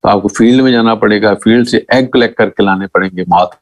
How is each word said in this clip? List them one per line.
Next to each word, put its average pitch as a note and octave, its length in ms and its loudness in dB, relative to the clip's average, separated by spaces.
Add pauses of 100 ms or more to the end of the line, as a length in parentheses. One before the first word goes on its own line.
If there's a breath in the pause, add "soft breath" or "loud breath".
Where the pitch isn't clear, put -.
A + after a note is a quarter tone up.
तो G#2 60 0
आपको G2+ 180 0
फील्ड A#2+ 340 2
में C3 100 2
जाना A2+ 240 2
पड़ेगा, G#2+ 380 0
फील्ड A#2 340 0
से - 260 -2
egg B2+ 160 0
collect A#2+ 280 0
करके G#2 260 -2
लाने G2 240 -2
पड़ेंगे F#2+ 420 -4
माउथ F2 180 2 (140)